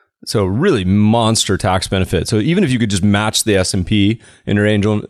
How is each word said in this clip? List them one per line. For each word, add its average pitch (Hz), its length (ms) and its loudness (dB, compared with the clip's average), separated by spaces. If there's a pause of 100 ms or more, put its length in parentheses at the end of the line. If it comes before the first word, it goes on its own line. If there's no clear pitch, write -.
(260)
So 107 180 -2
really 113 400 0
monster 107 720 2
tax 95 320 -2
benefit. 92 400 -2
So 113 100 0
even 165 240 0
if 143 80 0
you 127 80 0
could 110 120 -2
just 95 120 -2
match 104 400 0
the 104 140 0
S 92 180 -2
and 92 100 -2
P 107 360 0 (260)
in 101 100 0
your 104 100 2
angel 107 440 0